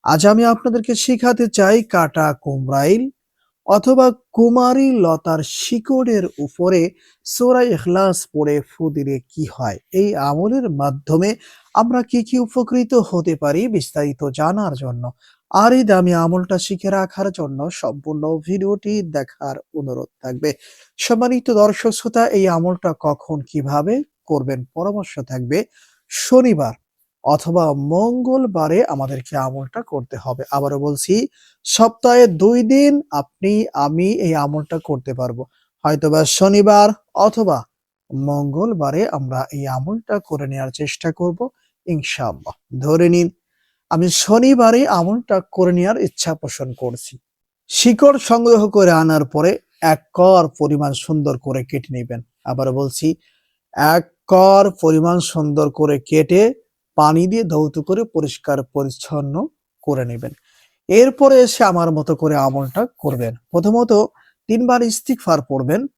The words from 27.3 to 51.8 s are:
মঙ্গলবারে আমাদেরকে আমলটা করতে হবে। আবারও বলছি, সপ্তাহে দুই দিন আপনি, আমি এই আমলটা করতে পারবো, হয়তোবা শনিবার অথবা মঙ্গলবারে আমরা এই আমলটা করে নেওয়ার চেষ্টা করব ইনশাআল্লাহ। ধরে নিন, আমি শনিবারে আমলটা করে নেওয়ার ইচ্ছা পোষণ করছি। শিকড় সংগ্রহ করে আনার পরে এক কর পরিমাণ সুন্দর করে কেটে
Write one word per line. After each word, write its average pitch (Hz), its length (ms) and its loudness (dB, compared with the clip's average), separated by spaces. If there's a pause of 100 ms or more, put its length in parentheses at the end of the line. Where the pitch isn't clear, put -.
মঙ্গলবারে 220 960 -2
আমাদেরকে 135 540 -8
আমলটা 131 440 -8
করতে 135 360 -10
হবে। 127 320 -10
আবারও 139 280 -2
বলছি, 147 360 -2 (520)
সপ্তাহে 240 580 4 (160)
দুই 233 240 4
দিন 277 280 4 (200)
আপনি, 151 400 -4 (320)
আমি 165 240 0 (120)
এই 170 160 0
আমলটা 147 480 -4
করতে 135 300 -6
পারবো, 123 280 -8 (420)
হয়তোবা 151 360 0 (140)
শনিবার 208 540 6 (300)
অথবা 196 400 2 (520)
মঙ্গলবারে 143 920 -4 (100)
আমরা 131 280 -6 (120)
এই 139 160 -8
আমলটা 185 480 -6 (100)
করে 143 220 -6
নেওয়ার 135 240 -8
চেষ্টা 151 400 -8
করব 175 260 -4 (480)
ইনশাআল্লাহ। 131 680 -8 (280)
ধরে 165 260 2
নিন, 175 200 2 (640)
আমি 165 160 0 (120)
শনিবারে 233 640 4 (100)
আমলটা 190 460 -2 (140)
করে 180 220 2
নেওয়ার 190 300 0
ইচ্ছা - 320 -6
পোষণ 131 340 -12 (100)
করছি। 123 360 -10 (560)
শিকড় 254 560 4
সংগ্রহ 233 420 4
করে 190 240 4 (100)
আনার 156 300 2
পরে 160 180 2 (420)
এক - 80 -2 (120)
কর 180 300 6 (140)
পরিমাণ 147 420 -2
সুন্দর 147 400 -2
করে 131 260 -6
কেটে 135 280 -8